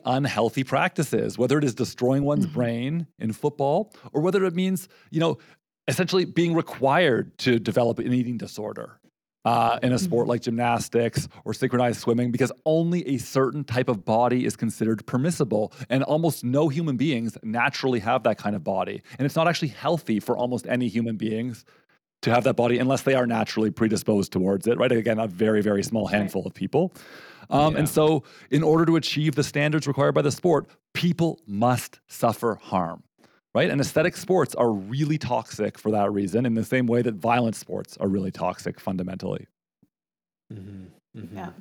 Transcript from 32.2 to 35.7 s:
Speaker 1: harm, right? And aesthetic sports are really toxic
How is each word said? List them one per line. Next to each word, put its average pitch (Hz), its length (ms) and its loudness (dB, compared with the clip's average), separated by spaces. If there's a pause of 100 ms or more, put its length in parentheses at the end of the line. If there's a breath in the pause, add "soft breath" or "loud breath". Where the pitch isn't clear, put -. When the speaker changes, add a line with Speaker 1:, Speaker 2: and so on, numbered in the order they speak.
Speaker 1:
harm, 87 480 -4 (520 soft breath)
right? 160 160 2
And 143 100 0
aesthetic 156 360 0
sports 180 380 0
are 123 160 2
really 131 480 -2
toxic 117 600 -4